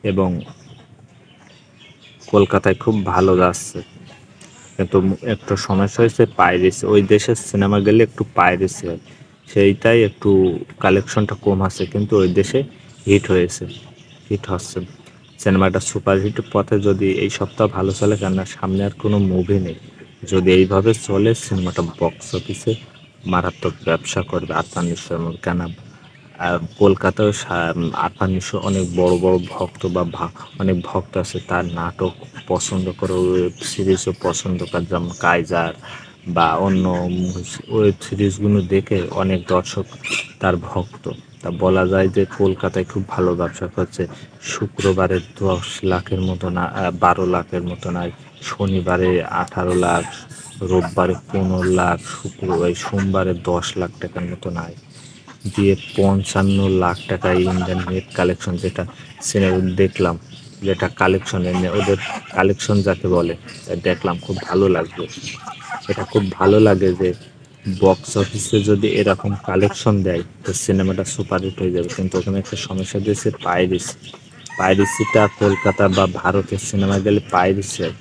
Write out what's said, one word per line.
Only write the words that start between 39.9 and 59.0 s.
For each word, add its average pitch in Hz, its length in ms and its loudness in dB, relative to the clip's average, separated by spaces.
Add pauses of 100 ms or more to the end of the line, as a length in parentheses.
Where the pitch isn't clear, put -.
তার 90 180 2
ভক্ত। - 520 -8 (320)
তা 87 100 -6
বলা 92 360 2
যায় 95 200 2
যে 95 180 2 (120)
কলকাতায় 95 480 0
খুব 95 220 -6
ভালো 90 280 0
ব্যবসা 87 320 -6
করছে। 92 400 -6 (340)
শুক্রবারে 92 800 0 (200)
দশ 92 440 -2
লাখের 92 380 -2
মতন 90 360 -4
আ-, 87 420 -4
বারো 90 260 2
লাখের 90 380 -2
মতন 87 320 -6
আয়, 87 160 -6 (300)
শনিবারে 92 840 0
আঠারো 90 520 -4
লাখ, 87 280 0 (580)
রোববারে 90 520 0 (180)
পনেরো 92 320 0
লাখ, 90 360 2
শুক্র-, - 520 -10
ওই 87 240 0
সোমবারে 95 580 -2
দশ 87 440 -4
লাখ 87 220 -4
টাকার 87 240 -8
মতন 90 340 -8
আয় 85 180 -10 (800)
দিয়ে 98 200 4 (220)
পঞ্চান্ন 98 720 2
লাখ 90 280 2 (100)
টাকা - 260 0
ইন্ডিয়ান 90 560 0
নেট 92 260 -6
কালেকশন, 90 420 0
যেটা 90 280 -4 (360)